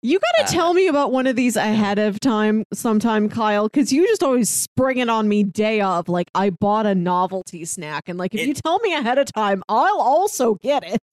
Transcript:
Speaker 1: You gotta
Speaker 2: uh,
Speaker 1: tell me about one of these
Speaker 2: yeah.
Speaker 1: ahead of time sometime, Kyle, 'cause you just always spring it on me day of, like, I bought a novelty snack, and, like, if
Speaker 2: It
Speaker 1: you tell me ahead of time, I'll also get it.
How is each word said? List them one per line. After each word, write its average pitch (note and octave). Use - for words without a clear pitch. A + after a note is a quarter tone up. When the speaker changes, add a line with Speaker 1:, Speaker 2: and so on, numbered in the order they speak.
Speaker 1:
You C#4+
gotta E5
Speaker 2:
uh, -
Speaker 1:
tell F4
me F#4
about C#4+
one C4
of B3+
these A#3+
Speaker 2:
yeah. G#3+
Speaker 1:
ahead G#3
of G#3+
time G#3+
sometime, G#3+
Kyle, G#3+
'cause C4
you D#4+
just A4
always B3+
spring -
it B3
on A3
me G#3
day G#3+
of, F3+
like, F3
I G3
bought G#3
a G3+
novelty F3+
snack, D3+
and, F3+
like, F#3
if G3+
Speaker 2:
It E3
Speaker 1:
you D4+
tell E4
me G4+
ahead B3+
of C#4
time, G3+
I'll D#4
also B3+
get C4
it. F#3+